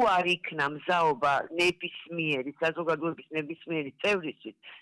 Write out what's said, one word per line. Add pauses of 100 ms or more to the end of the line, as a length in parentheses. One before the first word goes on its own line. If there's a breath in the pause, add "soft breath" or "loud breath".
არ
იქნა
მზაობა (160)
ნებისმიერი,
საზოგადოების
ნებისმიერი
წევრისთვის, (260 loud breath)